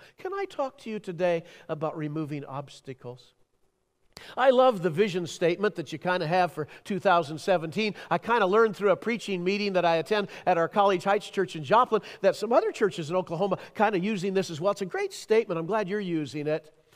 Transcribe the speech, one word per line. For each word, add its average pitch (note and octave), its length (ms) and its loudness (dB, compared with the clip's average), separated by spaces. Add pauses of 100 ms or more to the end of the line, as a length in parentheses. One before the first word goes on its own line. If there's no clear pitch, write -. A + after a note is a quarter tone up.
(180)
Can F#4+ 160 -10
I G4 160 -6
talk C4+ 300 -6
to A3+ 100 -14
you G#3+ 100 -8
today F3 460 -2 (240)
about D#3 260 -6
removing D3+ 480 -8
obstacles? C3+ 920 -16 (1000)
I C4 140 4
love B3+ 320 6
the F3 80 2
vision F3+ 360 0
statement F3+ 500 0
that D#3+ 180 -8
you D3+ 40 -8
kinda F3+ 300 -2
have F3 240 2
for D3+ 160 -6 (160)
two G3 160 -4
thousand E3+ 380 2
seventeen. F3 580 0 (160)
I E3 60 2
kinda A3 300 2
learned G#3+ 280 4
through G3 160 2
a E3+ 60 4
preaching G3 480 -4
meeting G3+ 280 0
that F3 120 2
I E3 100 4
attend G3+ 320 0 (180)
at F3+ 120 4
our E3 100 2
College G3 380 2
Heights G3 240 0
Church F#3 260 -4
in D#3 80 -8
Joplin A3 380 4 (180)
that F#3+ 160 2
some A#3+ 160 -4
other F4+ 220 2
churches F3 360 -2
in F3+ 60 -4
Oklahoma F3+ 440 -2 (160)
kinda G#3+ 220 2
using F#3+ 360 -2
this F#3+ 160 0
as D3+ 100 -10
well. G3+ 140 0
It's - 80 -6
a G3 40 -4
great - 280 -6
statement. A3 440 0
I'm E3 100 -6
glad G#3+ 200 -2
you're G#3 140 -4
using D3+ 460 -4
it. D#3 220 -2 (260)